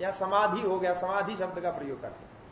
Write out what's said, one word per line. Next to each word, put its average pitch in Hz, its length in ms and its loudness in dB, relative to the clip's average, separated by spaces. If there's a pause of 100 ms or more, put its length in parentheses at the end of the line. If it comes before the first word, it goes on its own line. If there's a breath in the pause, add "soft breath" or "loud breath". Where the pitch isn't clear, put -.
या 190 100 0
समाधि 202 500 4
हो 185 180 2
गया, 180 140 2
समाधि 196 420 0
शब्द 175 240 -2
का 175 120 0
प्रयोग 139 300 -6
करते 107 180 -10
हैं। - 160 -20 (160)